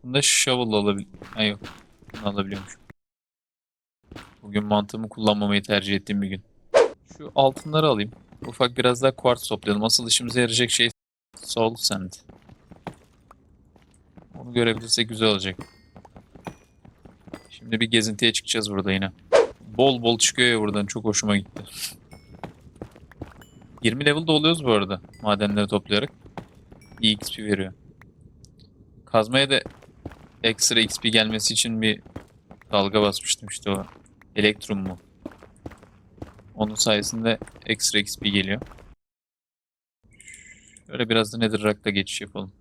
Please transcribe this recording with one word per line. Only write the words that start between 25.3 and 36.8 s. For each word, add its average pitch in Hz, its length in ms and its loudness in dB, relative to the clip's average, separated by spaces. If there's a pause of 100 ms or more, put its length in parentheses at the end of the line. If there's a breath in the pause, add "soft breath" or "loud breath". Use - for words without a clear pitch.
toplayarak. 104 420 0 (920)
İyi 107 140 2
X - 200 -12
P 110 80 -12
veriyor. 98 300 -2 (1300)
Kazmaya 123 440 2
da 135 120 2 (840)
ekstra 113 360 2
X 113 200 0
P 117 100 -2
gelmesi 110 440 2
için 113 280 -2
bir 110 200 0 (680)
dalga 101 300 2
basmıştım - 500 -2
işte - 200 -6
o. 95 140 -2 (500)
Elektrum 104 440 0
mu? 92 200 -8 (1600)
Onun 107 200 -4
sayesinde 113 640 0 (260)